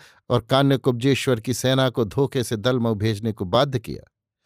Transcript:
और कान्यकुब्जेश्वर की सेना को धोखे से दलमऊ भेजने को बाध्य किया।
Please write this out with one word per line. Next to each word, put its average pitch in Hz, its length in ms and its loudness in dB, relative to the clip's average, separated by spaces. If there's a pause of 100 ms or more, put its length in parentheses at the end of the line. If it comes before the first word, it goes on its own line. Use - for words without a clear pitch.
(300)
और 120 100 2
कान्यकुब्जेश्वर 131 1000 2
की 117 140 -4
सेना 131 360 0
को 120 140 0
धोखे 127 400 -2
से 117 120 -6
दलमऊ 117 380 0
भेजने 107 380 -2
को 107 120 -8
बाध्य 123 340 0
किया। - 340 -14 (340)